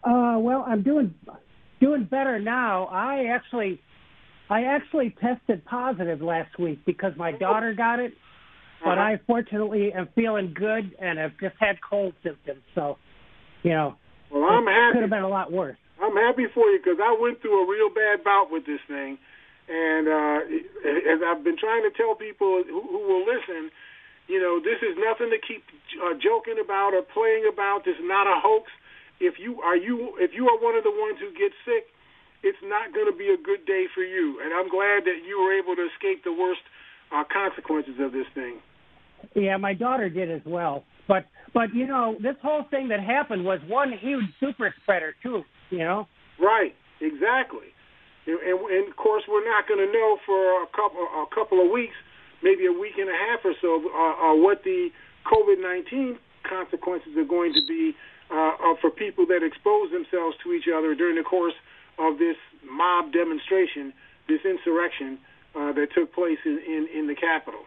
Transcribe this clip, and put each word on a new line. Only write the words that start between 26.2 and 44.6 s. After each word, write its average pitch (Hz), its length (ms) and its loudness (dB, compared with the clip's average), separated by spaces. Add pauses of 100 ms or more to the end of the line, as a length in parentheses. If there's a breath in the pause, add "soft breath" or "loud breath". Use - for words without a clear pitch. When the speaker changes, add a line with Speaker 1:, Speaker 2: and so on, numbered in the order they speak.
Speaker 2:
about 196 340 0
or 185 80 4
playing 220 460 2
about. 202 360 0
This 359 140 -2
is 320 80 -10
not 392 220 2
a 392 120 4
hoax. - 320 2 (480 loud breath)
If 180 200 0
you 226 220 -10
are, 175 140 2
you, 233 440 -2
if 180 160 0
you 247 120 2
are 453 120 6
one 466 160 2
of 440 80 0
the 427 80 2
ones 427 280 -4
who 403 120 -12
gets 392 240 -2 (100)
sick, 226 240 -2 (540 soft breath)
it's - 180 -2
not 220 320 -4
gonna 208 180 2
be 196 180 -4
a 190 80 6
good 180 280 -4
day 190 220 0
for 185 160 -4
you. 180 360 -4
And 156 140 -6
I'm 185 160 -2
glad 196 360 2
that 170 200 -2
you 196 160 -4
were 190 120 2
able 180 220 -2
to 175 120 -4
escape 190 360 -4
the 180 80 -6
worst, 180 300 -4 (500 loud breath)
uh, 151 140 -2
consequences 156 760 -4
of 135 120 -2
this 127 180 -6
thing. 120 320 -12 (720)
Speaker 1:
Yeah, 196 240 2
my 196 160 -2
daughter 233 340 0
did 175 220 -4
as 160 160 -8
well. 156 400 -4 (220)
But, 190 180 4 (280 loud breath)
but, 233 200 0
you 254 140 0
know, 240 320 0
this 262 220 -2
whole 302 220 0
thing 269 260 -4
that 208 100 0
happened 220 440 -2
was 185 200 0
one 254 280 0
huge 233 340 -4 (140)
super 240 340 -4 (100)